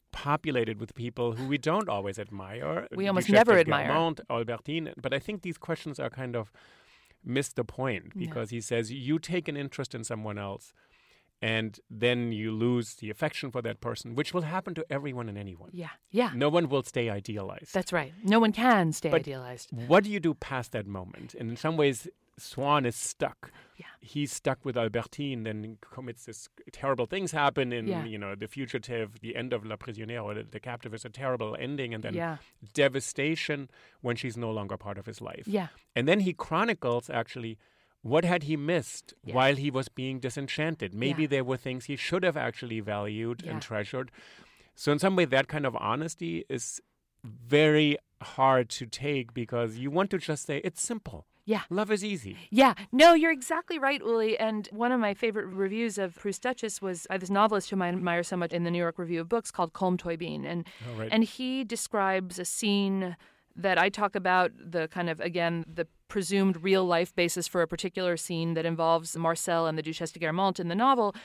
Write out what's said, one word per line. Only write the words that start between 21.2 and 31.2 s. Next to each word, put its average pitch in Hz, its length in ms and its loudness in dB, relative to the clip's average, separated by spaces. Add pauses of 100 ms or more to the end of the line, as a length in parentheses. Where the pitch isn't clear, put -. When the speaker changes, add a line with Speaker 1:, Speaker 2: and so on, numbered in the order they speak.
Speaker 1:
And 113 160 -6
in 120 60 -6
some 160 200 -2
ways, 143 320 4 (300)
Swann 139 480 2
is 117 100 0
stuck. - 560 -6 (240)
Speaker 2:
Yeah. - 80 -18 (160)
Speaker 1:
He's 143 320 -4
stuck - 320 -2
with 127 120 -4
Albertine, 117 640 -2
then 107 400 -8
commits 127 420 -14
this, - 240 -16 (240)
terrible 131 320 0
things 180 280 -4
happen 143 380 2
in, 117 160 -4
Speaker 2:
Yeah. 175 200 -2
Speaker 1:
you 110 100 -8
know, 101 180 -6
The 101 140 -8
Fugitive, 117 720 -6
the 113 160 -8
end 123 160 -6
of 110 140 -4
La 107 100 -8
Prisonnière, 113 480 -10
or 104 100 -6
the, 110 100 -8
the 107 160 -14
Captive 120 340 -10
is 113 100 -12
a 123 60 -14
terrible 120 500 -4